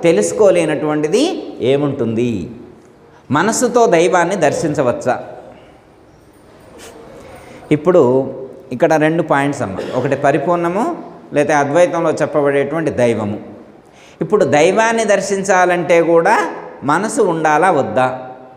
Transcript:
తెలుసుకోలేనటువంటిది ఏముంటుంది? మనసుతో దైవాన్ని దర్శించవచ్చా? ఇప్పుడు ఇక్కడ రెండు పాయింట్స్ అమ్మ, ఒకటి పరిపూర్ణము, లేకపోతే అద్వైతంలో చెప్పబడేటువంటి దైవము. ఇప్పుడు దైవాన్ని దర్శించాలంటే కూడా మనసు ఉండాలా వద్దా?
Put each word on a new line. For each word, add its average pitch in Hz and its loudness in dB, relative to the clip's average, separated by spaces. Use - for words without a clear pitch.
తెలుసుకోలేనటువంటిది 170 0
ఏముంటుంది? 117 -2
మనసుతో 220 2
దైవాన్ని 175 2
దర్శించవచ్చా? 143 -2
ఇప్పుడు 139 2
ఇక్కడ 156 2
రెండు 160 2
పాయింట్స్ 143 -2
అమ్మ, 95 -6
ఒకటి 127 0
పరిపూర్ణము, 170 -2
లేకపోతే 143 0
అద్వైతంలో 156 2
చెప్పబడేటువంటి 147 -2
దైవము. 107 -2
ఇప్పుడు 208 0
దైవాన్ని 196 2
దర్శించాలంటే 185 2
కూడా 170 2
మనసు 196 0
ఉండాలా 160 2
వద్దా? 127 0